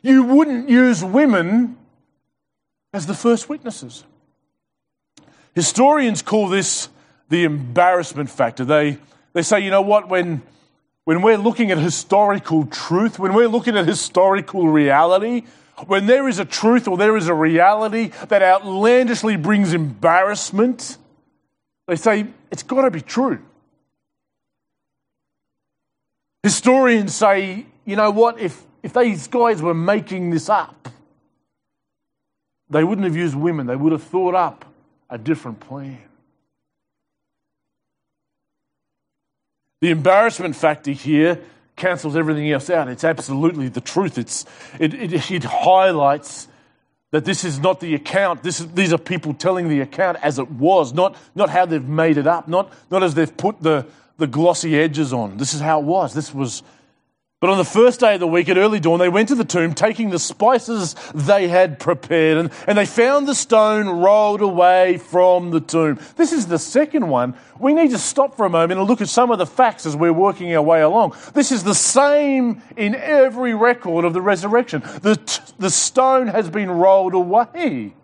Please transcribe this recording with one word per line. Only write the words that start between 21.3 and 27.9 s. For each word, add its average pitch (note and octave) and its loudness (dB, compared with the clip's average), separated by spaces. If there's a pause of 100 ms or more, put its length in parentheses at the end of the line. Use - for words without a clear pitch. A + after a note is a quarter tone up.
they F3 -2
say, G#3+ 0 (240)
"It's - -12
gotta C4 0
be E3 -10
true." A3+ -4 (3000)
Historians A3+ 2
say, G3 0 (220)
"You G3+ -6